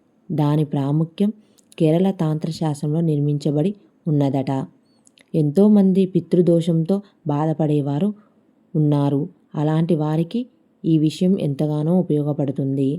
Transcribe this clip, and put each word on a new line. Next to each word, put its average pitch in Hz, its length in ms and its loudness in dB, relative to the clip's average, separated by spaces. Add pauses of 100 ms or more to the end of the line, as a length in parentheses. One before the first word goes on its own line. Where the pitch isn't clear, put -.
(320)
దాని 151 340 0
ప్రాముఖ్యం 156 680 -2 (460)
కేరళ 170 320 2
తాంత్రశాస్త్రంలో 156 920 -4
నిర్మించబడి 147 720 0 (320)
ఉన్నదట. 139 580 0 (720)
ఎంతోమంది 190 720 4
పితృదోషంతో 170 960 0 (260)
బాధపడేవారు 147 840 0 (600)
ఉన్నారు. 147 540 0 (260)
అలాంటి 156 400 0
వారికి 165 500 -2 (380)
ఈ 165 140 2
విషయం 156 420 2
ఎంతగానో 151 600 -2
ఉపయోగపడుతుంది. 143 1000 -2